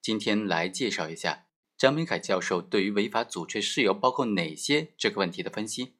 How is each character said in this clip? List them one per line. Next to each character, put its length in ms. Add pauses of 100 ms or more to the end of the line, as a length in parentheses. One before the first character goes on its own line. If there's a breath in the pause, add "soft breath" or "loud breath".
今 160
天 300
来 200
介 220
绍 180
一 80
下 300 (320)
张 160
明 100
凯 140
教 240
授 180
对 240
于 60
违 180
法 160
阻 220
却 160
事 220
由 100
包 160
括 160
哪 300
些 420
这 140
个 80
问 100
题 140
的 80
分 160
析。 320